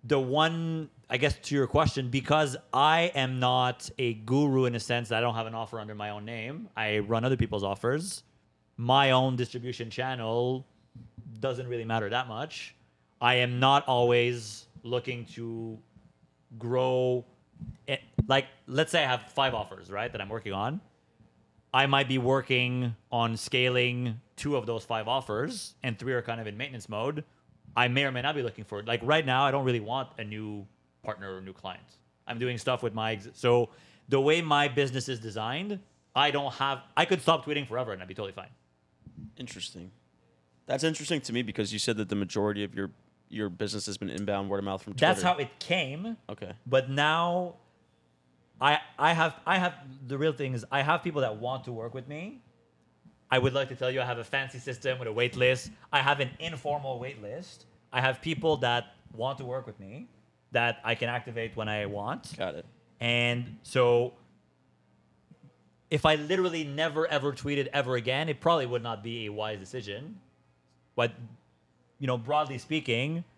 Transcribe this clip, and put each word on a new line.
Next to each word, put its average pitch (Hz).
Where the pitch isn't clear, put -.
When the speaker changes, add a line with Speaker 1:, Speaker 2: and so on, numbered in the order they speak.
Speaker 1:
the 135
one, 160
I 127
guess, 143
to -
your 135
question, 143
because 139
I 160
am 131
not 127
a 120
guru 131
in 120
a 117
sense 120
that 113
I -
don't 120
have 113
an 110
offer 113
under 107
my 104
own 104
name, 117
I 107
run 113
other 131
people's 107
offers. 127
My 131
own 131
distribution 120
channel 123
doesn't 127
really 120
matter 113
that 123
much. 123
I 123
am 123
not 139
always 120
looking 120
to 113
grow 127
it. 135
Like, 135
let's 143
say 160
I -
have 127
five 131
offers, 95
right, 104
that 107
I'm 98
working 107
on. 123
I 135
might 139
be 131
working 123
on 117
scaling 123
two 143
of 117
those 113
five 110
offers, 123
and 120
three 127
are 120
kind 117
of 110
in 104
maintenance 123
mode. 131
I 120
may 135
or 135
may 123
not 147
be 143
looking 110
for 104
it. 107
Like, 117
right 151
now, 131
I 139
don't 139
really 123
want 127
a 113
new 104
partner 98
or 95
new 95
client. 92
I'm 120
doing 123
stuff 123
with 113
my 110
ex-, 101
so 120
the 135
way 151
my 147
business 131
is 123
designed, 120
I 143
don't 139
have, 139
I 160
could 175
stop 160
tweeting 147
forever 113
and 92
I'd 92
be 95
totally 98
fine. 95
Speaker 2:
Interesting. 92
That's 131
interesting 156
to -
me 120
because 104
you 107
said 110
that 104
the 104
majority 101
of 90
your, 98
your 107
business 98
has 98
been 101
inbound 98
word 98
of 98
mouth 95
from 101
Twitter. 151
Speaker 1:
That's 185
how 180
it 139
came. 175
Speaker 2:
Okay. 101
Speaker 1:
But 131
now 170
I, 147
I 156
have, 160
I 185
have, 180
the 135
real 151
thing 131
is 113
I 139
have 165
people 156
that 110
want 123
to 127
work 113
with 127
me. 185
I 131
would 127
like 135
to 127
tell 127
you 131
I 120
have 123
a 113
fancy 135
system 127
with 123
a 110
wait 120
list. 127
I 143
have 139
an 127
informal 143
wait 123
list. 131
I 127
have 131
people 160
that 120
want 123
to 135
work 123
with 110
me 113
that 117
I 113
can 117
activate 113
when 107
I 107
want. 101
Speaker 2:
Got 87
it. 85
Speaker 1:
And 120
so 120
if 151
I 156
literally 165
never, 151
ever 143
tweeted 139
ever 131
again, 131
it 147
probably 165
would 120
not 113
be 117
a 104
wise 107
decision. 110
But, 120
you 139
know, 127
broadly 139
speaking 151